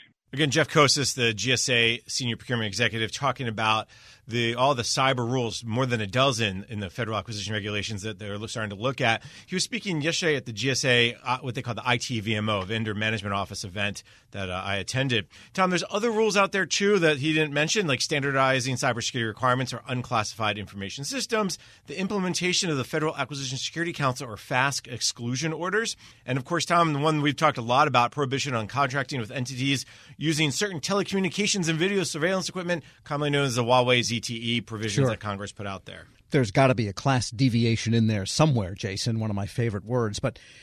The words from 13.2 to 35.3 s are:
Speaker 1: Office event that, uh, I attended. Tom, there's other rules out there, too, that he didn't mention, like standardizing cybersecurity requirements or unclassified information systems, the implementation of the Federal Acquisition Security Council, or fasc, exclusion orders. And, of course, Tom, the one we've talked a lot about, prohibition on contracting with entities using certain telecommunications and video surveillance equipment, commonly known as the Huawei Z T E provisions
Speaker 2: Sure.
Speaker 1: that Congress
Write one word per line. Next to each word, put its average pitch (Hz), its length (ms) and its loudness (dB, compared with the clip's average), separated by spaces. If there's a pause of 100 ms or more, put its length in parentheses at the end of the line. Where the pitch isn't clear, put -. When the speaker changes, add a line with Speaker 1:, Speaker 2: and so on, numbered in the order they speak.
Speaker 1:
Office 98 320 -4
event 101 380 -4 (300)
that, 95 180 -6
uh, 92 120 -4
I 98 140 -2
attended. 123 520 0 (260)
Tom, 185 160 2
there's 180 180 0
other 214 220 0
rules 214 260 2
out 196 160 2
there, 190 140 0
too, 202 320 2
that 156 180 4
he 151 160 -2
didn't 156 220 0
mention, 160 320 2
like 127 160 0
standardizing 135 720 2
cybersecurity 120 520 -2
requirements 123 460 0
or 117 160 -8
unclassified 113 680 -2
information 98 460 -10
systems, 214 520 -2 (300)
the - 120 -10
implementation 180 720 0
of 151 80 0
the 127 80 0
Federal 156 320 -2
Acquisition 135 400 -6
Security 165 380 -6
Council, 131 360 -2
or 101 60 -12
fasc, 131 560 0
exclusion 127 640 -4
orders. 185 420 -2 (300)
And, 127 100 -2
of 127 80 -4
course, 170 220 -2
Tom, 170 260 4
the 143 60 0
one 151 240 2
we've 143 120 2
talked 147 220 2
a 123 60 -4
lot 127 260 4
about, 120 220 4
prohibition 135 420 -2
on 110 140 -2
contracting 131 540 -2
with 104 100 -6
entities 131 560 -2 (320)
using 151 320 2
certain 185 300 -2
telecommunications 190 880 0
and 160 80 2
video 196 240 2
surveillance 175 480 0
equipment, 175 340 -4 (200)
commonly 147 260 -2
known 143 160 2
as 123 80 -2
the 123 80 2
Huawei 123 400 6
Z 117 160 -2
T 113 160 -6
E 117 260 -2
provisions 110 440 0
Speaker 2:
Sure. 123 60 4
Speaker 1:
that 107 100 -4
Congress 101 320 -6